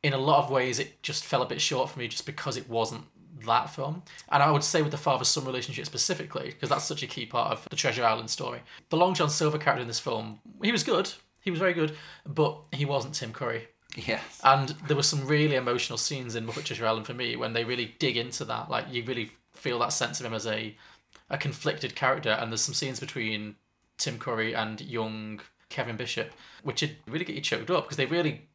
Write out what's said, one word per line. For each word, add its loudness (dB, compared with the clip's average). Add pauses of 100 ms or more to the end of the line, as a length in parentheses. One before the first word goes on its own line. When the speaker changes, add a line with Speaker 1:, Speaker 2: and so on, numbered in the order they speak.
Speaker 1:
in 4
a 0
lot 6
of 0
ways, 2
it -6
just -4
fell 2
a 0
bit -4
short 2
for -12
me -4
just -6
because -6
it -8
wasn't 0 (400)
that 4
film. -6 (280)
And 6
I 8
would 6
say 4
with 0
the -4
father-son 2
relationship -4
specifically, -2
'cause -6
that's 2
such -4
a -6
key -6
part 0
of -4
the -10
Treasure 2
Island 4
story. -4 (280)
The 2
Long 8
John 4
Silver 2
character 2
in -4
this -2
film, -4 (220)
he 4
was 2
good. 2 (280)
He -2
was -2
very 4
good, 2 (300)
but 2 (140)
he 0
wasn't -2
Tim -6
Curry. -6 (260)
Speaker 2:
Yes. -4
Speaker 1:
And 6 (180)
there 4
were 2
some 2
really 4
emotional 0
scenes -4
in -4
Muppet -6
Treasure -4
Island 2
for -8
me -2
when -4
they 0
really -2
dig 2
into -4
that. -4
Like, 0
you -2
really -4 (220)
feel -2
that 2
sense -2
of -6
him -4
as -4
a, -4 (520)
a -4
conflicted -2
character. 0
And 0
there's 0
some 0
scenes -2
between -6 (420)
Tim -4
Curry -2
and -2
young -6 (300)
Kevin -4
Bishop, -4 (300)
which -2
would -2 (100)
really -4
get -8
you -6
choked -2
up 2
'cause -6
they 2
really 0